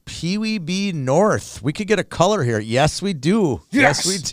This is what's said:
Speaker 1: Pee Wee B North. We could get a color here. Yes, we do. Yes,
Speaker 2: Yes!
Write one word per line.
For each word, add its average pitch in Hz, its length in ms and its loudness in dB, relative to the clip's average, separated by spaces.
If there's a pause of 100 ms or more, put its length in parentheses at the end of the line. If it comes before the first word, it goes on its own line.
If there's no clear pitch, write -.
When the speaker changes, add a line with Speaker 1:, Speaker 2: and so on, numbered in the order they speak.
Speaker 1:
Pee 175 320 -4
Wee 220 220 -2
B 185 320 -2
North. 147 720 0
We 143 100 0
could 208 140 -6
get 208 100 2
a 180 60 -2
color 185 400 2
here. 117 160 2
Yes, 120 420 0
we 196 120 -2
do. 156 480 0 (100)
Yes, 147 340 2
Speaker 2:
Yes! - 20 -2 (260)